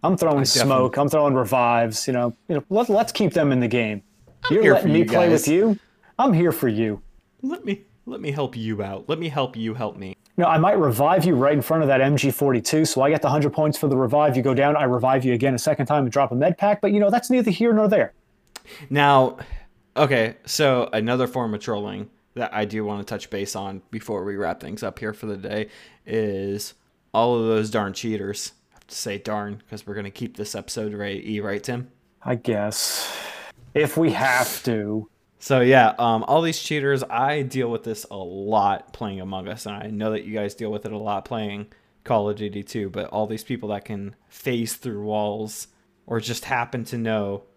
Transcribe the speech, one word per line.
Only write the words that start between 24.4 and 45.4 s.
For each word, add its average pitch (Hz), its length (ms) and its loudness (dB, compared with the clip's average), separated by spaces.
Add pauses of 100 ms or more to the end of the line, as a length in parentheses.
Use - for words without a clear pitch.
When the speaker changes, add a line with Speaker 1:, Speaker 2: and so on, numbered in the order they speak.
Speaker 2:
things 92 220 -10
up 101 160 -8
here 107 140 -6
for 107 120 -14
the 101 120 -8
day 104 300 -6 (380)
is 101 680 -4 (380)
all 120 240 4
of 113 80 0
those 110 240 2
darn 104 220 -2
cheaters. 101 640 -6 (180)
I - 40 -20
have - 120 -20
to - 80 -20
say 104 220 -8
darn, 104 520 -6
'cause 104 160 -14
we're 101 100 -10
gonna 101 140 -8
keep - 280 -10
this 104 180 -8
episode 107 380 -6
rated 101 360 -8
E, 104 120 -2
right, 101 200 -4
Tim? 123 300 -8 (320)
Speaker 1:
I 127 120 -2
guess. - 800 -4 (600)
If 147 240 2
we 160 140 4
have 127 520 0
to. 107 460 -2 (300)
Speaker 2:
So 131 220 2
yeah, 123 360 8
um, 117 300 2
all 160 160 4
these 165 160 -2
cheaters, 139 440 -2
I 139 380 -2
deal 127 300 -4
with 110 120 -6
this 113 280 -8
a 104 40 -12
lot 98 800 0
playing 185 280 -8
Among 190 260 -8
Us, 107 180 -12
and 101 100 -10
I 107 120 -12
know 107 240 -4
that 107 120 -4
you 107 120 -10
guys 101 180 -4
deal 107 180 -8
with 104 140 -8
it 104 60 -8
a 107 60 -8
lot 104 280 -4
playing 104 400 -8 (380)
Call 104 260 0
of 104 80 -2
Duty 104 240 -8
too, 101 300 -6
but 98 180 -8
all 107 160 -2
these 107 180 -8
people 113 260 -6
that 101 140 -6
can 101 320 -10 (140)
phase 117 460 -4
through 104 280 -10
walls 107 640 -4 (380)